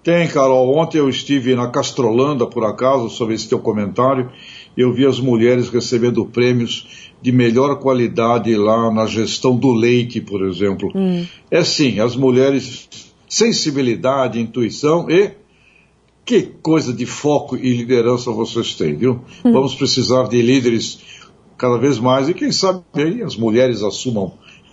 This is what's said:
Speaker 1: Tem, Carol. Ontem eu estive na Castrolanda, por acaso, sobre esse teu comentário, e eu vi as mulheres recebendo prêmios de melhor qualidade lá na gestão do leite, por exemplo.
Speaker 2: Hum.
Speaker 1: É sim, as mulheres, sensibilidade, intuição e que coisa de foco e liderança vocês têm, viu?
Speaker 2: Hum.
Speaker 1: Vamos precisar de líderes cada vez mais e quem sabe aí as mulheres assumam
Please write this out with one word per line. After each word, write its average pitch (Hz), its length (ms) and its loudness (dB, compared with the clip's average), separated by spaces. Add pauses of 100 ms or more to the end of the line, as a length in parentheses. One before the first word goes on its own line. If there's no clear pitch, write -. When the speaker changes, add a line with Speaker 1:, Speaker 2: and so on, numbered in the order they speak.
Speaker 1:
Tem, 170 240 2
Carol. 131 480 2
Ontem 160 220 0
eu 143 100 2
estive 127 460 0
na 120 140 -2
Castrolanda, 127 800 0
por 113 180 -4
acaso, 113 420 0
sobre 110 280 -4
esse 107 120 -10
teu 117 120 0
comentário, 123 720 -2 (440)
e 120 60 0
eu 123 100 2
vi 127 140 2
as 123 140 2
mulheres 120 500 2
recebendo 117 560 0
prêmios - 840 -2 (100)
de 127 100 0
melhor 127 440 4
qualidade 117 800 0
lá 110 360 2
na 110 140 0
gestão 107 500 0
do 127 180 2
leite, 117 460 0
por 95 240 -6
exemplo. 98 520 -4
Speaker 2:
Hum. 180 280 -2 (280)
Speaker 1:
É 170 120 2
sim, 123 360 0
as 113 160 0
mulheres, 131 760 0 (380)
sensibilidade, 131 1120 0
intuição 131 680 -2
e 180 300 2 (880)
que 220 180 2
coisa 156 500 -2
de 110 140 -6
foco 143 500 -2
e 127 180 0
liderança 120 540 0
vocês 110 460 -4
têm, 78 200 -2
viu? 123 260 0 (220)
Speaker 2:
Hum. 240 80 4
Speaker 1:
Vamos 135 220 2
precisar 123 540 0
de 117 120 2
líderes 117 600 2 (580)
cada 123 180 0
vez 127 220 0
mais 131 320 2
e 190 60 -2
quem 277 160 -4
sabe 185 320 -2 (100)
aí 170 300 -2
as 131 120 -8
mulheres 113 460 0
assumam 104 520 -4 (400)